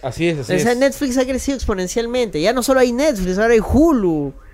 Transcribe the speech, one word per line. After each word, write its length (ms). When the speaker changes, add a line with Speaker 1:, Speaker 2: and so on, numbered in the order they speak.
Speaker 1:
Así 260
es, 120
así 140
Speaker 2:
O 60
sea, 140
Speaker 1:
es. 40
Speaker 2:
Netflix 400
ha 80
crecido 300
exponencialmente. 840
Ya 120
no 100
solo 180
hay 100
Netflix, 460
ahora 160
hay 80
Hulu. 720